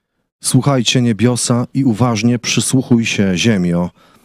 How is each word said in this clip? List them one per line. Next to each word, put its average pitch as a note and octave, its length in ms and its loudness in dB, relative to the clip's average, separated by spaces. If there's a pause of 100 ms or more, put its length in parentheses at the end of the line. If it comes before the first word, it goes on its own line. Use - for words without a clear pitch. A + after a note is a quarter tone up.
(440)
„Słuchajcie, C3 580 0
niebiosa, A#2+ 720 0
i C#3 100 0
uważnie A#2+ 560 0
przysłuchuj A#2+ 640 0
się, F#2+ 320 0
ziemio, F2+ 520 0 (360)